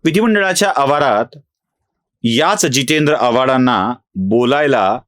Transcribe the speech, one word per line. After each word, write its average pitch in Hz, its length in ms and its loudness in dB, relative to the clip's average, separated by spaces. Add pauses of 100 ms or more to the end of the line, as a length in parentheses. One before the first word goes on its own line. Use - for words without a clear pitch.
विधिमंडळाच्या 196 720 0
आवारात 139 500 0 (960)
याच 151 420 0
जितेंद्र 151 480 0
आव्हाडांना 123 800 0 (220)
बोलायला 120 920 0